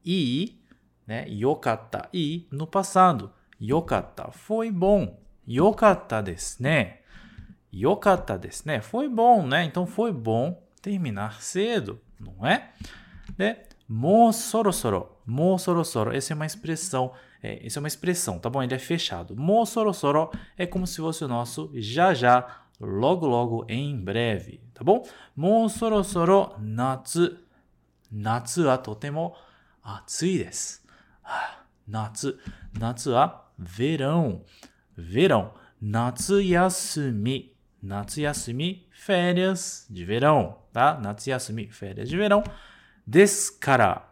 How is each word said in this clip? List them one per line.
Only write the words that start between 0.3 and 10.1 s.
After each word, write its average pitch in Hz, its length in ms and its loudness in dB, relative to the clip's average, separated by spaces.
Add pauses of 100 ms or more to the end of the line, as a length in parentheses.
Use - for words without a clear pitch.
né? 113 240 -8
Yokatta. 117 840 -2
I 170 380 -4
no 143 140 -6
passado. 180 680 2 (300)
Yokatta. 123 680 -2
Foi 226 400 -6
bom. 185 480 2 (280)
Yokatta 165 760 4
desu 92 420 -8
ne. 139 360 0 (760)
Yokatta 123 640 2
desu - 280 -12
ne. 139 160 -2
Foi 269 260 -4
bom, 226 380 6
né? 147 200 2
Então 175 200 -4
foi 220 260 -2